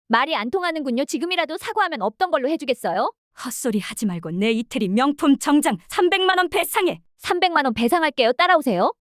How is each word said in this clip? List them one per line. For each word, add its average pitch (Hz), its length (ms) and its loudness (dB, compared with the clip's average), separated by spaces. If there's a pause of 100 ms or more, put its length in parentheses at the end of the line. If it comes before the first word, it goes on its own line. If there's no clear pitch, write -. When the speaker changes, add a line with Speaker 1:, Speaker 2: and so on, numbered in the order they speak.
Speaker 1:
말이 262 280 0
안 233 160 -6
통하는군요. 311 540 -2
지금이라도 330 520 -4
사과하면 381 460 -4
없던 349 280 -2
걸로 277 180 0
해주겠어요? 240 640 -2 (320)
Speaker 2:
헛소리 233 360 -2
하지 - 260 -8
말고 175 260 -4
내 202 200 0
이태리 226 380 -2
명품 277 480 2
정장 285 400 2 (120)
삼백만 370 480 2
원 359 120 2
배상해. 370 520 0 (160)
Speaker 1:
삼백만 349 480 2
원 240 80 0
배상할게요. 254 600 2
따라오세요. 294 600 2 (160)